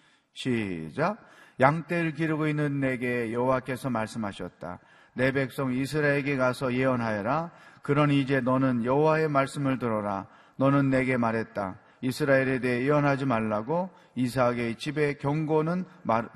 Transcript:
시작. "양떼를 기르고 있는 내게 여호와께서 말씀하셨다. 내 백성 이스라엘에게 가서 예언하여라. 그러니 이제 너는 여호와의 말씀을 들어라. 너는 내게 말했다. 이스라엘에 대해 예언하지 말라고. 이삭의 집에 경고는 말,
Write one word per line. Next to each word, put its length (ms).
시작. 840
"양떼를 540
기르고 320
있는 340
내게 500
여호와께서 580
말씀하셨다. 920
내 180
백성 420
이스라엘에게 640
가서 360
예언하여라. 800
그러니 360
이제 220
너는 420
여호와의 460
말씀을 500
들어라. 480
너는 320
내게 280
말했다. 600
이스라엘에 580
대해 240
예언하지 420
말라고. 640
이삭의 640
집에 380
경고는 720
말, 320